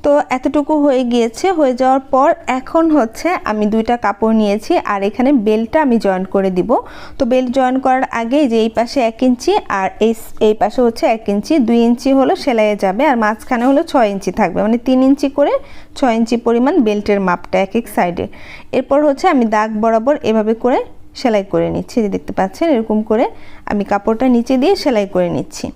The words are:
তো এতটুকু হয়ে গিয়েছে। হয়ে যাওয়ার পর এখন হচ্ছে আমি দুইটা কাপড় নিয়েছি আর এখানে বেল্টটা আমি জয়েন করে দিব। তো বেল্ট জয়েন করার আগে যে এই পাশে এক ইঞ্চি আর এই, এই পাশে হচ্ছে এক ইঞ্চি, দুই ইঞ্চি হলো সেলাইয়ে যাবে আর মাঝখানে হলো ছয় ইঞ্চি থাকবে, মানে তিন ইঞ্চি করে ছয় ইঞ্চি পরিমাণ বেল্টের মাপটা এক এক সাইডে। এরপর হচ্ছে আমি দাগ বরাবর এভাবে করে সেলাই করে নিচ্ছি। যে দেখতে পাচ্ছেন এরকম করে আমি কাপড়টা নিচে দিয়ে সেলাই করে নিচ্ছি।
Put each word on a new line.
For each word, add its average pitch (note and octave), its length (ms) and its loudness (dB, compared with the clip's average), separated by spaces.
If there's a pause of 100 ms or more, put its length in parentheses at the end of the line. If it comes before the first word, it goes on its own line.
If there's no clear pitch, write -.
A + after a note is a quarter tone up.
তো D4 120 2 (160)
এতটুকু C#4+ 520 -2
হয়ে C4+ 220 2
গিয়েছে। A#3+ 480 -2
হয়ে D4+ 220 2
যাওয়ার C4 280 2 (100)
পর C4+ 180 4 (180)
এখন C4 440 0
হচ্ছে C4+ 380 0 (160)
আমি G#3+ 220 -2
দুইটা A3 300 2
কাপড় A3 360 0
নিয়েছি G#3+ 400 0 (120)
আর G3+ 180 -2
এখানে A#3+ 260 0 (140)
বেল্টটা A3 380 0
আমি B3 160 2
জয়েন F#3+ 280 0
করে F#3+ 260 0
দিব। F#3 180 -2 (460)
তো - 100 -2
বেল্ট B3+ 280 0
জয়েন B3+ 260 0
করার C4 340 0
আগে A#3 340 0
যে A3+ 120 0
এই A3 160 0
পাশে A#3+ 260 -2
এক A3+ 220 -2
ইঞ্চি B3+ 300 2 (160)
আর F#3+ 180 -2 (120)
এই, A3+ 140 2 (260)
এই G#3+ 160 4
পাশে G#3+ 260 -2
হচ্ছে A#3 260 0
এক A3 220 0
ইঞ্চি, G3+ 300 -2
দুই A#3 240 2
ইঞ্চি A#3+ 280 0
হলো C4+ 240 2
সেলাইয়ে G#3+ 400 0
যাবে G3+ 300 -2
আর C4+ 120 2
মাঝখানে A3+ 480 -2
হলো C#4 180 4
ছয় C4 260 2
ইঞ্চি G3 220 -4
থাকবে, F3+ 300 -2
মানে G#3+ 160 0
তিন B3+ 240 2
ইঞ্চি C#4 280 2
করে D4 240 2 (420)
ছয় B3 200 0
ইঞ্চি A3+ 220 0
পরিমাণ A#3 360 0 (100)
বেল্টের G#3 360 0
মাপটা F#3 400 -2
এক F#3+ 160 -2
এক A3+ 120 0
সাইডে। F3+ 380 -2 (460)
এরপর C4+ 340 0
হচ্ছে C#4 220 0
আমি C#4 180 2
দাগ A3 240 0 (120)
বরাবর A3+ 420 2
এভাবে A3 320 0
করে B3 240 0 (360)
সেলাই G#3+ 300 0
করে E3+ 240 0
নিচ্ছি। E3+ 320 -6
যে G#3 80 -2
দেখতে F#3+ 240 -8
পাচ্ছেন F#3+ 360 -2
এরকম A3+ 340 0
করে A3 220 0 (400)
আমি G3+ 200 -2
কাপড়টা A3 420 -2
নিচে A#3+ 300 2
দিয়ে D4 180 2
সেলাই A#3 320 0
করে F3+ 220 0
নিচ্ছি। - 460 -6